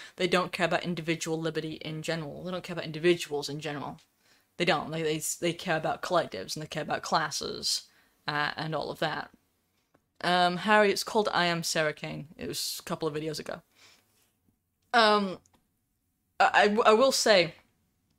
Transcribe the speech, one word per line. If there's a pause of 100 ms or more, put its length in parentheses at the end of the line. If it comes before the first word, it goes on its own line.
(180)
They
don't
care
about
individual
liberty
in
general.
They
don't
care
about
individuals
in
general. (560)
They
don't.
They,
they, (180)
they
care
about
collectives,
and
they
care
about
classes, (440)
uh,
and
all
of
that. (920)
Um,
Harry,
it's
called
I
Am
Sarah
Kane.
It
was
a
couple
of
videos
ago. (1300)
Um, (1000)
I,
I,
I
will
say, (640)